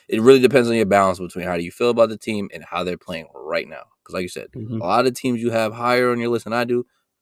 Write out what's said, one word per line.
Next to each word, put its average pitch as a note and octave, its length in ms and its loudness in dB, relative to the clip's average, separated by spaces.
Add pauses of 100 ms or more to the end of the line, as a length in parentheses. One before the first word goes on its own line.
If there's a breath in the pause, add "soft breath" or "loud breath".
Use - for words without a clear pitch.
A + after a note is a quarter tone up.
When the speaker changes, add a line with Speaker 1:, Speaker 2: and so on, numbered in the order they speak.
Speaker 1:
it A2 120 -2
really C3 200 8
depends A#2+ 280 4
on A#2 80 0
your A2 100 2
balance F#2+ 320 4
between F2 280 -10
how F2 100 -2
do F2 60 -4
you F2 80 -8
feel A#2+ 200 -2
about A#2 200 4
the G#2+ 80 -10
team G#2 340 -6
and D#2+ 120 -16
how F2+ 200 -8
they're F2+ 140 -4
playing E2 360 -12
right D2 340 -6
now. D2+ 140 -16 (220)
'Cause - 100 -18
like F#2 80 -6
you F2+ 60 -8
said, - 260 -14
Speaker 2:
Mm-hmm. A2+ 260 -8
Speaker 1:
a - 40 -6
lot A2+ 220 2
of B2 80 0
teams A#2+ 280 -4
you A#2 80 -2
have A2+ 240 -2
higher B2 360 0
on A#2+ 100 -2
your A#2 100 -4
list A#2 140 -2
than G#2+ 80 -8
I A#2+ 120 -2
do B2 200 -2 (380)